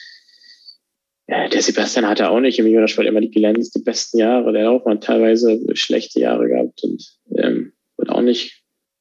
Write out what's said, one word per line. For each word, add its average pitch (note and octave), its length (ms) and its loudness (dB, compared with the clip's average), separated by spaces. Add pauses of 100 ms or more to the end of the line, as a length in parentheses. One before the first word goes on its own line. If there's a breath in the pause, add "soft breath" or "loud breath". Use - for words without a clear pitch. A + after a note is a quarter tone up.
(1300 loud breath)
ja, - 220 -4
der - 140 -2
Sebastian G#2+ 440 -2
hatte G#2 220 0
auch G#2+ 120 2
nicht B2+ 180 2
im A2 80 4
Juniorsport A2 420 2
immer G#2+ 120 0
die A2 100 -2
glänz-, A2 400 0
die - 120 -6
besten - 360 -4
Jahre. A#2 340 2
Der A2 140 0
hat B2 140 2
auch - 40 -20
mal G#2+ 160 0
teilweise A2+ 580 2 (140)
schlechte - 480 -2
Jahre A#1+ 280 0
gehabt B1 360 -2
und, - 180 -6 (340)
ähm, - 360 -2 (240)
wurde - 180 -4
auch C#2+ 80 0
nicht - 400 -2 (380)